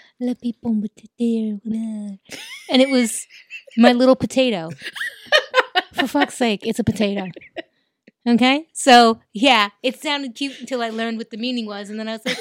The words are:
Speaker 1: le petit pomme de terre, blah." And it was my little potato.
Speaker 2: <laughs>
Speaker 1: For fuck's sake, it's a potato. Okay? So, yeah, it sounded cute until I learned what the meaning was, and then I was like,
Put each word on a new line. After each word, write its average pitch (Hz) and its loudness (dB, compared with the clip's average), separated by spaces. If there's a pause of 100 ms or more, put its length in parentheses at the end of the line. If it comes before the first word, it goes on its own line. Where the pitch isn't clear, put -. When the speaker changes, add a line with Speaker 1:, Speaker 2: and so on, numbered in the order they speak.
(200)
Speaker 1:
le 247 -4
petit 240 -6
pomme 220 0
de 208 -4 (300)
terre, 220 -2
blah." 214 -8 (520)
And 262 4
it 269 4
was 247 0 (500)
my 240 8
little 254 6
potato. 220 -2 (640)
Speaker 2:
<laughs> 508 0
Speaker 1:
For - -2
fuck's 285 -2
sake, 220 -2
it's 220 -4
a 233 -2
potato. 202 -2 (1000)
Okay? 254 2
So, 240 6 (140)
yeah, 220 2 (140)
it 254 -4
sounded 285 -6
cute 277 -8
until 254 -6
I 233 -4
learned 226 -6
what 233 -12
the 226 -14
meaning 240 -6
was, 202 -12
and 214 -10
then 220 -10
I 220 -8
was 220 -12
like, 254 -4